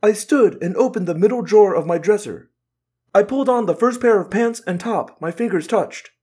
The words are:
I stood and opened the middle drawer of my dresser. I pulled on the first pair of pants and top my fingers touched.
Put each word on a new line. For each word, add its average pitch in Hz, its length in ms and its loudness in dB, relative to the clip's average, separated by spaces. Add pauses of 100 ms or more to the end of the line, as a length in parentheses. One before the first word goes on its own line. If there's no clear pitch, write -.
I 214 100 4
stood 214 500 2
and 175 140 -4
opened 226 320 -2
the 170 140 -2
middle 226 200 2
drawer 202 320 4
of 156 120 -2
my 170 120 -2
dresser. 180 520 -4 (640)
I 196 80 6
pulled 262 260 -2
on 240 160 0
the 170 100 0
first 240 260 0
pair 226 200 4
of 175 100 -10
pants 233 360 -2
and 175 120 -4
top 208 420 -6
my 165 120 -6
fingers 185 340 -4
touched. - 440 -4 (120)